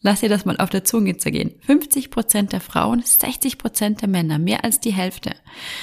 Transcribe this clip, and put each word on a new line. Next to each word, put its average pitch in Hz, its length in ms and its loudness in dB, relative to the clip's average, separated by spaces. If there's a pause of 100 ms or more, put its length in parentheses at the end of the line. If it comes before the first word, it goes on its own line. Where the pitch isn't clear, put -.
Lass 202 200 2
dir 220 100 2
das 202 160 2
mal 185 100 0
auf 190 140 0
der 190 140 0
Zunge 202 340 2
zergehen. - 420 -2
Fünfzig 277 500 2
Prozent 208 420 0
der 190 100 -4
Frauen, 233 400 0
sechzig - 560 -2
Prozent 214 420 -2
der 214 80 0
Männer, 165 300 2
mehr 180 260 0
als 220 160 0
die 226 120 0
Hälfte. 185 420 -4 (480)